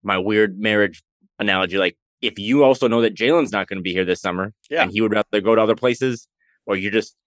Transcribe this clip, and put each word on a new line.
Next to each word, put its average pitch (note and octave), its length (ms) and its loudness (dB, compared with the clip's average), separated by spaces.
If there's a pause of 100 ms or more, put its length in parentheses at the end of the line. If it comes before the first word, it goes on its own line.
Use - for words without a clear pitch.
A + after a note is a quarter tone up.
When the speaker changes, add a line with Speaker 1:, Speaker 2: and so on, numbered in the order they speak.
Speaker 1:
my G2 160 -2
weird G2+ 400 0
marriage G#2 440 0 (360)
analogy. F#2+ 400 0
Like, F2+ 180 0 (240)
if A2 180 -6
you A#2 240 2
also C3+ 260 4
know A#2 120 2
that A2+ 140 0
Jaylen's B2+ 380 0
not G2 160 -4
gonna F#2+ 120 -8
be F2+ 120 -6
here F#2 120 0
this F2+ 160 -2
summer F#2+ 320 -6 (180)
Speaker 2:
Yeah. D#3 120 0
Speaker 1:
and F#2+ 100 -2
he G#2 80 -4
would A2 120 2
rather G#2+ 280 -2
go G#2 140 2
to A2 80 4
other A2 140 2
places, B2 520 -4 (380)
or G2+ 100 -2
you F#2+ 140 -6
just G#2 260 -4 (100)